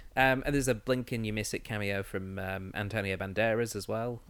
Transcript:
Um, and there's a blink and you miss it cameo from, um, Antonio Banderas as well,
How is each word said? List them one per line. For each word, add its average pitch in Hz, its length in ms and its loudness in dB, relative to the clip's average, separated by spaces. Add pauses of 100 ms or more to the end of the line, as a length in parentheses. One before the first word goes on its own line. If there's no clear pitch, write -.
(160)
Um, 131 300 6
and 143 100 2
there's 135 140 4
a 123 40 6
blink 127 380 0
and 113 140 -2
you 107 80 -2
miss 107 200 -2
it 101 120 -2
cameo 101 380 0
from, 95 360 -6
um, 95 340 -4
Antonio 98 440 -2
Banderas 110 580 2
as 98 120 -6
well, 117 420 -2